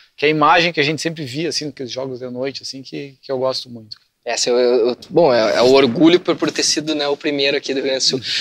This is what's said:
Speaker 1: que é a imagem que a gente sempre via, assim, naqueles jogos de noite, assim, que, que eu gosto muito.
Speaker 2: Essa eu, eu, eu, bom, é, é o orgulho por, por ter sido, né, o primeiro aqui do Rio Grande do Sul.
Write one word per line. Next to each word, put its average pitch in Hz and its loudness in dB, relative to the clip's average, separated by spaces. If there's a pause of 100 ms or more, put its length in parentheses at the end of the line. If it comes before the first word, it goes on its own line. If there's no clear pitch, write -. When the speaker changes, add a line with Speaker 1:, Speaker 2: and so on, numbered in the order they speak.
(160)
Speaker 1:
que - -6
é 147 4
a - 2
imagem 165 2
que 160 -2
a 143 2
gente 151 -4
sempre 160 -6
via, 143 -6
assim, 151 -6
naqueles 131 -12
jogos 127 -10
de 127 -12
noite, 127 -8
assim, 135 -14
que, 143 -14
que - -12
eu 135 -4
gosto 131 -4
muito. 113 -18 (280)
Speaker 2:
Essa 120 -2
eu, 123 4
eu, 123 4
eu, 120 -2 (120)
bom, 160 4
é, 110 2
é 113 4
o 127 6
orgulho 139 6
por, 175 -2
por 151 -2
ter 147 -4
sido, 156 -2
né, 143 -4
o 143 -2
primeiro 143 -2
aqui 135 -4
do 131 -2
Rio 131 -4
Grande 131 -2
do - -4
Sul. 143 0 (200)